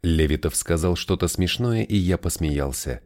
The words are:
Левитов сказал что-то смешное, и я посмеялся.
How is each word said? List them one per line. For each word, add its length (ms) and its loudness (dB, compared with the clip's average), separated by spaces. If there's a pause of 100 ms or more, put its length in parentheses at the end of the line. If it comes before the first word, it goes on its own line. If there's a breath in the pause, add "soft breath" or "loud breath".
Левитов 540 2
сказал 400 0
что-то 320 0
смешное, 540 0
и 140 0
я 220 2
посмеялся. 880 -2